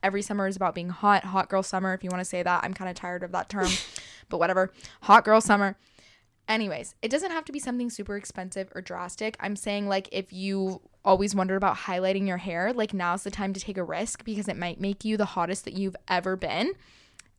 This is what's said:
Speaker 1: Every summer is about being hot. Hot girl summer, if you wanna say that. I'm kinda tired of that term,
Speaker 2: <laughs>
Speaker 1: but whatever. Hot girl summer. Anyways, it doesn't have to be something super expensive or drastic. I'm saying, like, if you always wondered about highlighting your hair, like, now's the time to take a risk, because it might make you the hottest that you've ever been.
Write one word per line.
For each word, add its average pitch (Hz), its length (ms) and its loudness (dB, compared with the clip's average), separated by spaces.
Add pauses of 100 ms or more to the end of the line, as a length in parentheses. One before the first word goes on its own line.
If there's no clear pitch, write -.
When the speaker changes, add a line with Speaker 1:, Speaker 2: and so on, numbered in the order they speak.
Speaker 1:
Every 196 180 0
summer 202 240 -2
is 196 80 -2
about 185 220 0
being 175 140 -4
hot. 202 340 4
Hot 190 240 0
girl 190 160 2
summer, 190 300 -2
if 190 100 -6
you 180 80 -6
wanna 180 120 -4
say 180 200 -4
that. 175 180 2
I'm 185 100 -4
kinda 185 220 -6
tired 180 300 -6
of 180 80 -8
that 180 160 -2
term, 190 200 0 (300)
Speaker 2:
<laughs> - 300 -16
Speaker 1:
but - 100 -2
whatever. 185 340 4 (300)
Hot 226 220 10
girl 214 160 8
summer. 202 360 4 (720)
Anyways, 214 540 -2
it - 80 -2
doesn't 320 200 0
have 320 160 -4
to 285 60 -8
be 285 80 -8
something 247 300 -4
super 202 260 -8
expensive 190 580 -8
or 185 80 -8
drastic. 180 580 -8
I'm 202 160 -4
saying, 202 320 -4
like, 196 240 0
if 190 200 -6
you 190 480 -2 (240)
always 196 320 4
wondered 190 200 2
about 196 200 2
highlighting 190 500 0
your 180 100 0
hair, 180 360 -2
like, 220 200 -2
now's 180 300 -2
the 202 80 -8
time 196 220 -2
to 190 80 -6
take 190 180 -6
a 180 60 -2
risk, 165 400 -6
because 208 240 -4
it 190 80 -4
might 175 240 -6
make 196 240 -2
you 220 120 2
the 208 80 2
hottest 185 400 -2
that - 100 -10
you've 190 200 -2 (140)
ever 185 280 0
been. 185 360 -2 (680)